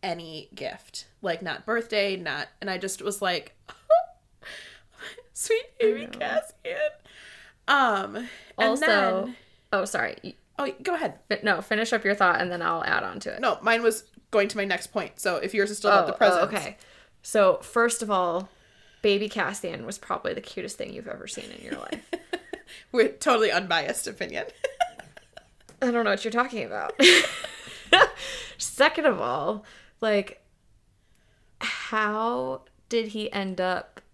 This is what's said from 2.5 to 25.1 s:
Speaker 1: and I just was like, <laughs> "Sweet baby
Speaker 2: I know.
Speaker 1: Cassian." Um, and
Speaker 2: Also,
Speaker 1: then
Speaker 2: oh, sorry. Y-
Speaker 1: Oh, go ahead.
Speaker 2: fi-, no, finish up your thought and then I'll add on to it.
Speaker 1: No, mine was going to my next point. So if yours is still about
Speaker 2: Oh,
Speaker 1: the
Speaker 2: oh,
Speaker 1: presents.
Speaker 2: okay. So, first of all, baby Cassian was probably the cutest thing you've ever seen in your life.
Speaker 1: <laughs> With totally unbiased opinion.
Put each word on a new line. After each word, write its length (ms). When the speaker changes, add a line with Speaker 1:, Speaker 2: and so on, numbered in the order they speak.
Speaker 1:
and 80
I 80
just 240
was 200
like, 340
<laughs> 1700
"Sweet 300
baby 240
Speaker 2:
I 20
know. 140
Speaker 1:
Cassian." 720
Um, 480
and 120
Speaker 2:
Also, 260
Speaker 1:
then 500
Speaker 2:
oh, 120
sorry. 380
Y- 120
Speaker 1:
Oh, 140
go 120
ahead. 240
Speaker 2:
fi-, 140
no, 180
finish 300
up 140
your 100
thought 240
and 100
then 120
I'll 240
add 180
on 180
to 140
it. 60
Speaker 1:
No, 200
mine 220
was 220
going 160
to 80
my 80
next 240
point. 320
So 160
if 180
yours 160
is 100
still 120
about 140
Speaker 2:
Oh, 20
Speaker 1:
the 60
Speaker 2:
oh, 40
Speaker 1:
presents. 380
Speaker 2:
okay. 220
So, 340
first 440
of 80
all, 380
baby 260
Cassian 580
was 120
probably 360
the 60
cutest 380
thing 160
you've 160
ever 180
seen 240
in 100
your 160
life. 320
Speaker 1:
<laughs> 420
With 260
totally 320
unbiased 560
opinion. 380